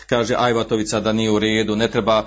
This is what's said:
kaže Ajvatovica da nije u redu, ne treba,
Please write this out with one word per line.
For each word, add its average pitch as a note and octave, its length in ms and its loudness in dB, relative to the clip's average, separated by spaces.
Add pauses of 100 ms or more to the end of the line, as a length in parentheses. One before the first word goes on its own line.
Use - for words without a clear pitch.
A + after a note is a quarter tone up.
kaže A#2+ 280 0
Ajvatovica A2+ 640 0
da A2 140 0
nije A2 180 0
u G#2 80 2
redu, G#2+ 360 0
ne A2+ 120 0
treba, A2 400 0